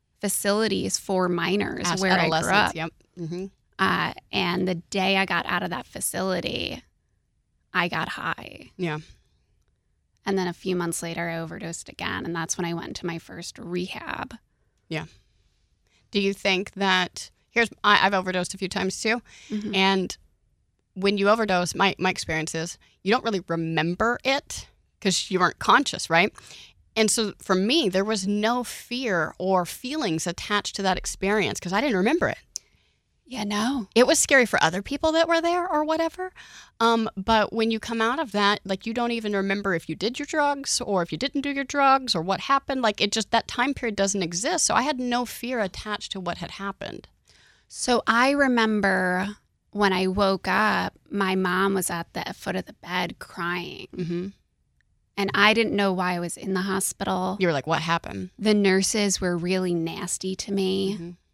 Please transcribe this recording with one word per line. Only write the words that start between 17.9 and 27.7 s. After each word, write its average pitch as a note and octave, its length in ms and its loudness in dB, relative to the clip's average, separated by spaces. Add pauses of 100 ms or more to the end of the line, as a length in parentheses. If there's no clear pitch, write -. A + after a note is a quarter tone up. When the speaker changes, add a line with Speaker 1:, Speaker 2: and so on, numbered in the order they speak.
Speaker 2:
I've G3 80 4
overdosed F#3 400 0
a F#3+ 60 -12
few F#3 100 -4
times F#3 320 -2
too. A3+ 220 -2 (260)
Speaker 1:
Mm-hmm. G#3 260 -4
Speaker 2:
And F#3+ 420 2 (800)
when G3+ 220 2
you G3+ 140 4
overdose, G3+ 440 2
my, F#3 240 2
my F#3 120 2
experience D#3 440 -4
is E3 220 -6 (260)
you F#3+ 80 0
don't B3 140 2
really G#3 240 -2
remember E3 720 0
it - 460 -2 (320)
'cause - 300 0
you F#3 80 2
weren't F3+ 200 2
conscious, - 520 2
right? E3 200 4 (640)
And A3 160 4
so G#3+ 280 0
for - 160 0
me, A3 340 2